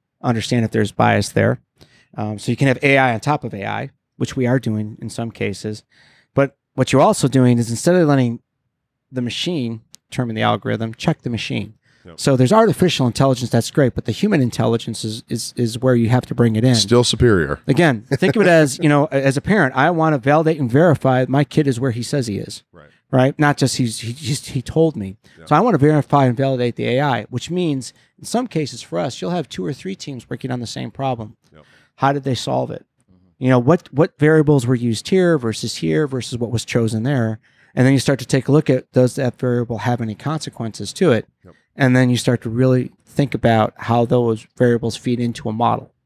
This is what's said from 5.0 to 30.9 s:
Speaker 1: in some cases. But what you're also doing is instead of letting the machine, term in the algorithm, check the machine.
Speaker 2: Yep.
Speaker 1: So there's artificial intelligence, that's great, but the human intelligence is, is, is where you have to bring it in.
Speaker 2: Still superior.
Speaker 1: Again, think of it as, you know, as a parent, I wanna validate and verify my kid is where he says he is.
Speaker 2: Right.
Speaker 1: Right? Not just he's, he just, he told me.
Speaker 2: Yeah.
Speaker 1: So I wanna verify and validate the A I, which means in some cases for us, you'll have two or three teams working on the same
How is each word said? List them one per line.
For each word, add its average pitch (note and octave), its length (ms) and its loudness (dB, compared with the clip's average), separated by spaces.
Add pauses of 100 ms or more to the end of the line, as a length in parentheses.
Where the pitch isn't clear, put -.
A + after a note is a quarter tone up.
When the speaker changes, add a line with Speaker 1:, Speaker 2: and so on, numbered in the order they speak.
Speaker 1:
in A#2 80 -10
some A#2 200 -10
cases. G#2+ 520 -8 (500)
But C#3 240 0 (180)
what - 180 -2
you're C3 100 6
also F#3 260 2
doing B2 300 4
is A2+ 120 -2
instead E3+ 240 0
of E3+ 140 4
letting B2 320 0 (720)
the B2+ 80 -8
machine, A#2+ 640 -6 (280)
term B2 200 -4
in A2 60 -6
the A2+ 60 -4
algorithm, A2+ 520 -2
check - 260 -4
the - 100 -8
machine. A2 440 -6 (320)
Speaker 2:
Yep. E2 140 -18
Speaker 1:
So C#3 160 2
there's B2+ 160 4
artificial F3+ 540 2
intelligence, B2+ 440 0
that's A#2 200 0
great, C3+ 240 0
but - 120 -8
the A2+ 60 -4
human G3 280 0
intelligence A#2 640 -2
is, A2 240 -8
is, - 280 -8
is A#2 220 -2
where B2+ 160 2
you A#2 140 2
have B2 180 2
to - 80 -8
bring A#2 220 2
it A2 80 0
in. B2+ 100 4
Speaker 2:
Still A#2 300 4
superior. F#2 640 2
Speaker 1:
Again, C#3 420 2
think - 260 0
of A3 60 0
it F#3 80 4
as, D#3+ 300 4
you D#3 100 2
know, D3 180 4
as C#3 300 0
a C#3+ 60 -4
parent, D#3+ 340 0
I D3 140 2
wanna D#3+ 260 0
validate D3+ 420 2
and B2+ 120 -2
verify C3 580 4
my C#3 160 2
kid D3+ 220 0
is B2 120 -2
where C3 120 -2
he A#2 120 -6
says C3 260 -4
he G2+ 100 -6
is. - 240 -12 (100)
Speaker 2:
Right. D#2 160 -20 (220)
Speaker 1:
Right? C3 280 2
Not D3 180 2
just C3 220 0
he's, A#2 220 -4
he A2+ 120 -10
just, C#3 380 -6
he C3 120 -6
told D#3+ 320 0
me. F#2+ 220 -10 (220)
Speaker 2:
Yeah. E2 80 -20
Speaker 1:
So D3 100 2
I E3 40 6
wanna A3 180 2
verify C#3+ 480 2
and A#2+ 100 0
validate B2+ 400 -2
the A#2 120 -4
A B2 140 0
I, B2 220 -2
which - 260 -10
means D#3+ 420 -4 (260)
in D3+ 60 -20
some A#3+ 220 -4
cases C3 340 -6
for - 180 -10
us, E3 220 -6
you'll F3+ 120 -6
have F3 160 -6
two F#3 160 -10
or D#3 100 -6
three F#3+ 220 -12
teams B2+ 340 -14
working B2+ 200 -10
on B2+ 100 -6
the A#2 60 -10
same B2 240 -10